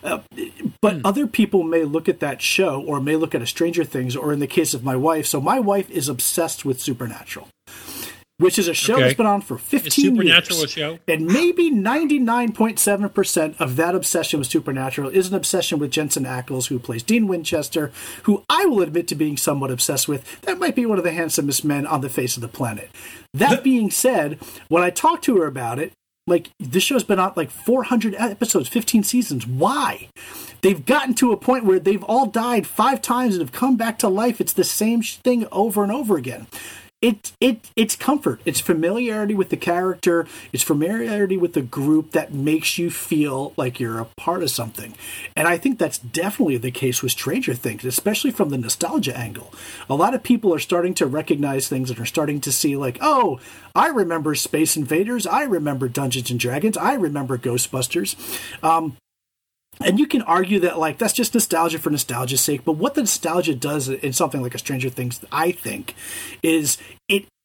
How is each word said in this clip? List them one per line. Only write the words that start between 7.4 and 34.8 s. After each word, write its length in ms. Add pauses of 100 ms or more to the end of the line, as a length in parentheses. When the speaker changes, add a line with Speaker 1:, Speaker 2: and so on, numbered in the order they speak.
Speaker 1:
which 180
is 100
a 60
show 200
Speaker 2:
Okay. 100
Speaker 1:
that's 100
been 140
on 140
for 160
Speaker 2:
Is 40
Speaker 1:
fifteen 540
Speaker 2:
Supernatural 460
Speaker 1:
years. 100
Speaker 2:
a 20
show? 340
Speaker 1:
And 200
maybe 420
ninety-nine 840
point 260
seven 300
percent 500
of 160
that 180
obsession 460
with 100
Supernatural 600
is 180
an 80
obsession 420
with 140
Jensen 340
Ackles, 440
who 100
plays 240
Dean 240
Winchester, 640 (320)
who 260
I 160
will 160
admit 280
to 60
being 220
somewhat 320
obsessed 380
with. 180 (160)
That 160
might 180
be 120
one 100
of 60
the 80
handsomest 520
men 220
on 160
the 80
face 260
of 60
the 60
planet. 420 (460)
That 280
Speaker 2:
<laughs> 0
Speaker 1:
being 280
said, 480 (280)
when 140
I 80
talked 360
to 120
her 80
about 320
it, 140 (360)
like, 320
this 240
show's 200
been 160
on, 160
like, 140
four 340
hundred 320
episodes, 540
fifteen 340
seasons. 440
Why? 600 (540)
They've 240
gotten 300
to 160
a 60
point 280
where 140
they've 240
all 240
died 400
five 340
times 340
and 60
have 100
come 240
back 240
to 80
life. 320
It's 140
the 100
same 380